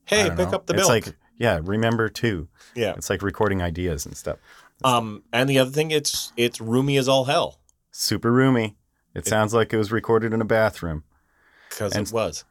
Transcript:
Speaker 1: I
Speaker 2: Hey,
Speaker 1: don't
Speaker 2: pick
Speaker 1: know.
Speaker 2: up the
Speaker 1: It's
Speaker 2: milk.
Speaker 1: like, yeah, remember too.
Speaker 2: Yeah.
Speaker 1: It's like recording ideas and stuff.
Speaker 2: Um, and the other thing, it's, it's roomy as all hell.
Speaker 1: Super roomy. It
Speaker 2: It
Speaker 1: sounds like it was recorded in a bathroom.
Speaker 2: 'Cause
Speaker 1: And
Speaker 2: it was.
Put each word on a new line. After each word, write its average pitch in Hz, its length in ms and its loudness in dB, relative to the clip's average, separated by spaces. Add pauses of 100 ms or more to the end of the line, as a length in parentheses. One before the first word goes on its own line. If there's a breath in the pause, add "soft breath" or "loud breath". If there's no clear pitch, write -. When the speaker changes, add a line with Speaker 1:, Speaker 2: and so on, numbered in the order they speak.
(120)
Speaker 1:
I 202 40 2
Speaker 2:
Hey, 214 140 2
Speaker 1:
don't - 80 -4
Speaker 2:
pick 180 120 0
Speaker 1:
know. 196 60 -2
Speaker 2:
up 185 100 -8
the 165 80 -2
Speaker 1:
It's 185 140 2
Speaker 2:
milk. - 20 6 (180)
Speaker 1:
like, 98 80 -14 (220)
yeah, 107 260 2
remember 110 460 0
too. 92 380 -4 (280 soft breath)
Speaker 2:
Yeah. 107 220 -2
Speaker 1:
It's - 140 -10
like 95 100 0
recording 98 400 0
ideas 87 460 -4
and - 100 -16
stuff. - 200 -8 (460 soft breath)
Speaker 2:
Um, 117 380 0 (100)
and 127 160 0
the 135 120 4
other 131 120 2
thing, 156 200 -2
it's, - 440 -4
it's 120 240 0
roomy 131 380 0
as 127 100 2
all 135 180 4
hell. 147 340 -2 (320)
Speaker 1:
Super 107 400 -2
roomy. 123 460 4 (360)
It 92 60 -10
Speaker 2:
It - 80 -8
Speaker 1:
sounds 107 260 2
like 113 200 2
it 113 40 0
was 104 140 0
recorded 113 420 0
in 113 80 0
a 110 40 -2
bathroom. 101 580 0 (680 soft breath)
Speaker 2:
'Cause 104 260 -6
Speaker 1:
And 104 120 -2
Speaker 2:
it 104 60 -10
was. 107 380 -4